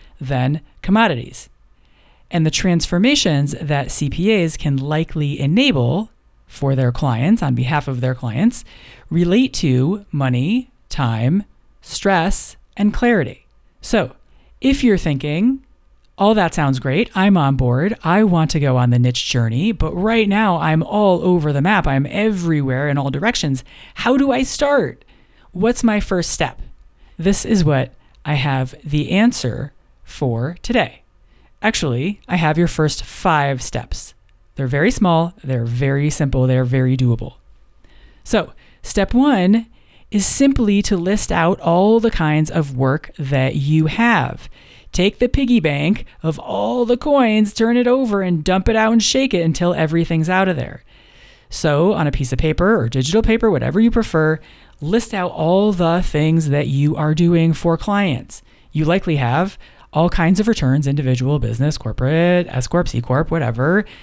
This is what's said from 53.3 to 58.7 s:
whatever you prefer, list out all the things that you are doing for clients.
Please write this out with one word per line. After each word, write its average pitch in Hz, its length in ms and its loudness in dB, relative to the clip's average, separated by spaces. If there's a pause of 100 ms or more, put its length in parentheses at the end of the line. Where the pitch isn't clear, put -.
whatever 139 300 0
you 233 100 4
prefer, 156 480 0 (420)
list 208 320 -2
out 185 200 -4
all 190 400 2
the 175 320 0
things 156 460 2
that 139 180 0
you 143 260 0
are 156 220 0
doing 170 360 4
for 165 240 0
clients. 196 640 -4 (280)